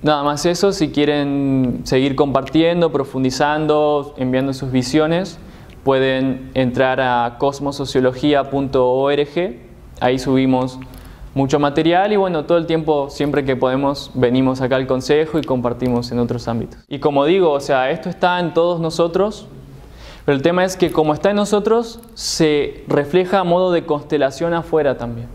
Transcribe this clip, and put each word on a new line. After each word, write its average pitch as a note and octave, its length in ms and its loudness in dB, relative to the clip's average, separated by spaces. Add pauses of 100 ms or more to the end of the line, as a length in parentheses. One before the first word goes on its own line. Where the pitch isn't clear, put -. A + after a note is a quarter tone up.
Nada D3+ 220 2
más D3 220 0
eso. F3 260 2
Si D#3 160 0
quieren C#3 960 0
seguir C3+ 320 0
compartiendo, D#3 760 2
profundizando, D3 1300 0
enviando C3 340 -2
sus C3 200 -6
visiones, D#3 640 0 (460)
pueden C3 720 0
entrar C3 460 2
a A#2+ 380 0
cosmosociología C#3 1120 0
punto C3+ 400 0
org. C#3+ 680 0 (400)
Ahí B2+ 180 2
subimos C3 640 0 (540)
mucho C#3 240 2
material D#3+ 540 2
y, G#3+ 40 2
bueno, F3+ 280 0
todo E3+ 140 2
el E3 80 -2
tiempo, D#3 440 0
siempre D3 340 -2
que C3 120 0
podemos, C3+ 580 0
venimos B2+ 460 2
acá C3 160 0
al C3 100 -2
consejo D3 520 0
y D3 40 -2
compartimos A#2+ 680 -2
en A#2+ 60 -2
otros A#2+ 300 -2
ámbitos. A#2 400 -6
Y C#3 100 -8
como C#3 260 2
digo, E3+ 280 4
o C#3 80 0
sea, C3+ 300 0
esto E3 180 -4
está F3+ 320 0
en D#3+ 140 -4
todos E3+ 260 2
nosotros, E3+ 680 -2 (800)
pero C#3+ 120 2
el C3+ 60 -2
tema F3 220 2
es F#3 120 -4
que F3 140 2
como D3+ 220 2
está F3 180 0
en G#3 60 0
nosotros, G#3 640 0 (140)
se - 760 -2
refleja F3+ 520 2
a F#3 40 0
modo F3+ 280 2
de E3+ 120 0
constelación D3 680 -2
afuera D3+ 420 0
también. A#2 380 -8